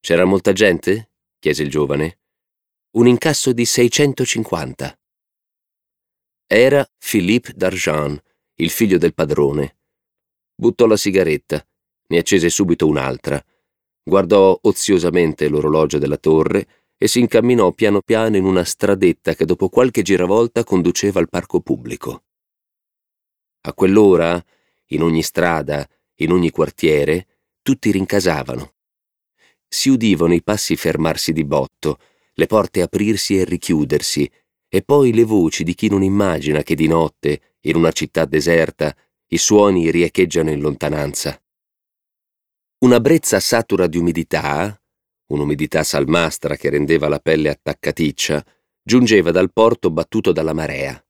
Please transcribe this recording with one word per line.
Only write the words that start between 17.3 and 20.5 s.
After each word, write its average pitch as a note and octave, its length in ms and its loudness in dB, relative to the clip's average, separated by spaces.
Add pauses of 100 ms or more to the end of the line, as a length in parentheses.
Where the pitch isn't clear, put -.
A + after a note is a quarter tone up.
piano G2+ 280 0
piano A2 360 -2
in F#2+ 80 0
una F#2 180 2
stradetta G2 720 -2
che - 100 -2
dopo F2+ 240 -2
qualche B2 340 0
giravolta G2 600 0